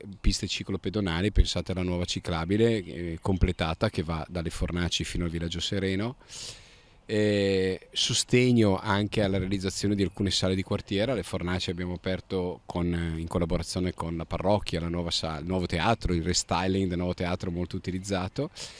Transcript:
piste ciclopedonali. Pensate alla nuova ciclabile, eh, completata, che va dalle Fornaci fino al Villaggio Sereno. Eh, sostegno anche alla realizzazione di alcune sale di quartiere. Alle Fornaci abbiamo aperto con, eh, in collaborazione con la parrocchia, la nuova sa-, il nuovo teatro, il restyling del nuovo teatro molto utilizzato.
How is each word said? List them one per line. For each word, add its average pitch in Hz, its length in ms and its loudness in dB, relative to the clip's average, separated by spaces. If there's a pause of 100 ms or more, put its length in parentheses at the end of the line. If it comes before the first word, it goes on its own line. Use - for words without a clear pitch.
(200)
piste 101 280 2
ciclopedonali. 95 840 0
Pensate 92 400 2
alla 90 120 0
nuova 87 220 0
ciclabile, 98 760 0
eh, 82 380 -8
completata, 90 680 0
che - 140 -2
va 80 260 -4
dalle 85 200 -4
Fornaci 85 540 -2
fino 87 220 -2
al 85 40 -2
Villaggio 82 300 -4
Sereno. 98 560 -2 (880)
Eh, 101 840 2
sostegno 120 880 4
anche 104 420 2
alla 98 160 2
realizzazione 95 580 0
di 98 80 2
alcune 92 280 0
sale 95 240 2
di 95 80 0
quartiere. 104 480 0
Alle 104 120 -2
Fornaci 87 460 -2
abbiamo 90 240 -4
aperto 90 720 -4
con, 87 280 0
eh, 82 260 -2
in 82 80 -6
collaborazione 87 680 0
con 82 240 -4
la 80 80 -4
parrocchia, 90 560 0
la 85 80 -4
nuova 85 220 -2
sa-, 78 260 -2
il 73 80 -8
nuovo 90 200 0
teatro, 90 480 0
il 82 100 0
restyling 92 680 0
del 87 80 -2
nuovo 90 160 0
teatro 90 360 -2
molto 87 280 -4
utilizzato. 95 720 -4 (300)